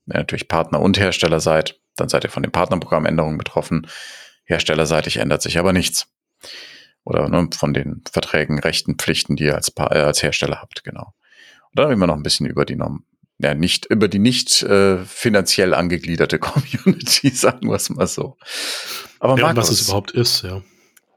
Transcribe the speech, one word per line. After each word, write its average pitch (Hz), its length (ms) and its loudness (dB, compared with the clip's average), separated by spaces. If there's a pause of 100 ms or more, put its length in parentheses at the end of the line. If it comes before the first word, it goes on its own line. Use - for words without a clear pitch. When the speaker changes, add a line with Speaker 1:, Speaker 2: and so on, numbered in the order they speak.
Speaker 1:
Wenn - 100 -6
ihr 78 40 2
natürlich - 280 -6
Partner 80 320 0
und 95 180 4
Hersteller 85 420 2
seid, 78 380 2 (180)
dann - 140 -2
seid - 140 2
ihr - 60 -8
von - 120 -4
dem - 100 -4
Partnerprogramm 85 540 0
Änderungen 78 320 0
betroffen. - 480 -4 (580)
Herstellerseitig 78 760 0
ändert 76 240 0
sich 82 160 -2
aber 90 140 2
nichts. - 360 -2 (960)
Oder, - 240 0
ne, 85 280 2
von 71 180 0
den 71 360 -4
Verträgen, 76 480 0
Rechten, - 380 -2
Pflichten, - 400 -2
die 76 80 -2
ihr 73 100 2
als - 160 -2
Pa-, - 240 -2
äh, 78 60 4
als 73 220 2
Hersteller 73 380 -2
habt, - 240 -18
genau. - 300 -14 (560)
Und - 80 -2
dann 139 100 4
reden 117 120 2
wir 90 80 4
noch 78 80 0
ein 73 80 -8
bisschen 73 220 -2
über 71 180 0
die 71 120 -4
Norm-, - 280 -6 (340)
ja, 71 160 0
nicht, 85 320 0
über 107 220 2
die 98 120 0
nicht, 123 420 2
äh, 98 420 4
finanziell 98 720 2
angegliederte 82 640 0
<laughs> - 0 -
Community, - 920 0
sagen 127 400 0
wir's - 200 -2
mal - 160 0
so. - 300 -8 (840)
Aber 127 180 4
Speaker 2:
Ja, 135 100 4
und 160 80 2
was 113 120 2
Speaker 1:
Markus, 117 120 2
Speaker 2:
es - 80 0
überhaupt 98 240 -2
ist, - 300 0
ja. 95 200 -8 (540)